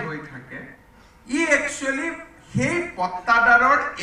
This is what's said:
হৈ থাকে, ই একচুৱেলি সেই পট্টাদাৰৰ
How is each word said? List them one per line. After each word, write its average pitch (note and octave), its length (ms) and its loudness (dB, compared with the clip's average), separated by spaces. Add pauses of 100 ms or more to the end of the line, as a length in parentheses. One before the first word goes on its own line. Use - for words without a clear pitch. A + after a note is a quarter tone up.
হৈ D#3 140 -8 (120)
থাকে, B2+ 280 -16 (760)
ই - 20 0 (180)
একচুৱেলি C#4+ 520 -4 (440)
সেই C#4+ 240 0 (200)
পট্টাদাৰৰ A#3 800 4 (240)